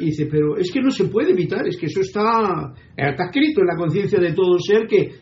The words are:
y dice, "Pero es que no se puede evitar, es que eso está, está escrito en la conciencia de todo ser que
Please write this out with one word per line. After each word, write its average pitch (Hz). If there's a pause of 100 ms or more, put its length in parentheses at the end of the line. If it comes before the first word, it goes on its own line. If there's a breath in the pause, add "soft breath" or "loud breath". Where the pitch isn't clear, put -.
y 170
dice, 151
"Pero 151
es 180
que 269
no 262
se 202
puede 262
evitar, 185
es 175
que 165
eso 147
está, 208 (220 loud breath)
está 143
escrito 277
en 180
la 170
conciencia 175
de 175
todo 180
ser 220
que 185 (120)